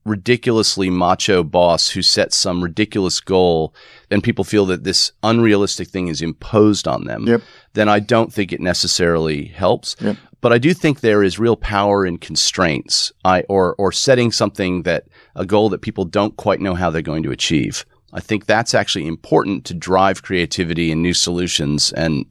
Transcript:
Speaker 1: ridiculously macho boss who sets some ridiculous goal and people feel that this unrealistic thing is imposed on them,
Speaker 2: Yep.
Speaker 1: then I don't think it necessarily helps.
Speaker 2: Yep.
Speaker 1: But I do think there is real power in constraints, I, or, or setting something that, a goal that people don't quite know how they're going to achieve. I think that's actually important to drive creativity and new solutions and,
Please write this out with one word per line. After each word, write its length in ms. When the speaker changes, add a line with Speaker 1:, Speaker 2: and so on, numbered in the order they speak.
Speaker 1:
ridiculously 840
macho 540
boss 460
who 120
sets 340
some 280
ridiculous 560
goal 540
and 140
people 200
feel 240
that 160
this 280
unrealistic 640
thing 180
is 140
imposed 640
on 180
them, 220
Speaker 2:
Yep. 140
Speaker 1:
then 140
I 120
don't 340
think 180
it 100
necessarily 840
helps. 560
Speaker 2:
Yep. 160
Speaker 1:
But 120
I 40
do 160
think 260
there 240
is 140
real 200
power 480
in 120
constraints, 920
I, 260
or, 280
or 140
setting 400
something 520
that, 200
a 100
goal 240
that 120
people 240
don't 320
quite 240
know 140
how 140
they're 120
going 220
to 80
achieve. 540
I 80
think 260
that's 260
actually 320
important 600
to 100
drive 480
creativity 680
and 120
new 100
solutions 800
and, 380